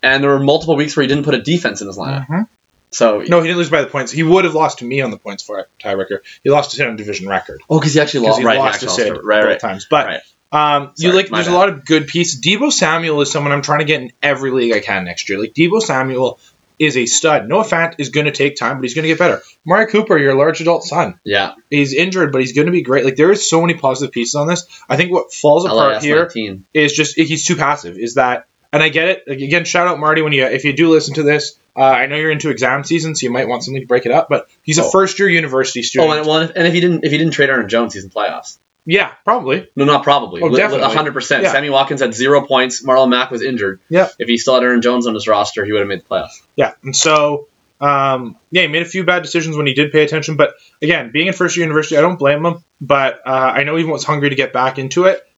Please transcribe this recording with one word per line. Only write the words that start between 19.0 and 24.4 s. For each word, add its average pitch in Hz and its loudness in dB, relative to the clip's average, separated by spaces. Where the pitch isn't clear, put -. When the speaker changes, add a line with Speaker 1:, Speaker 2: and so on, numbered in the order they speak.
Speaker 2:
get 160 2
better. 160 0
Amari 202 2
Cooper, 214 2
your 139 4
large 151 2
adult 165 2
son. - -4
Speaker 1:
Yeah. 98 -2
Speaker 2:
He's 143 0
injured, 175 0
but 131 0
he's 123 -4
gonna 151 2
be 175 2
great. 127 2
Like, 135 0
there 156 4
is 202 0
so 165 4
many 170 2
positive 135 -2
pieces 117 -4
on 147 -2